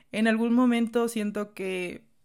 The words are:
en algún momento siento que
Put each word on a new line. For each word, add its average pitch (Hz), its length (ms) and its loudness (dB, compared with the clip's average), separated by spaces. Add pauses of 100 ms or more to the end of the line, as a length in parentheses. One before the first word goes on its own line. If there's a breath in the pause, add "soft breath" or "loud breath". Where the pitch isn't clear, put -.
(120 soft breath)
en 220 160 2
algún 226 260 2
momento 233 540 2
siento 208 440 -4
que 185 520 -6 (200)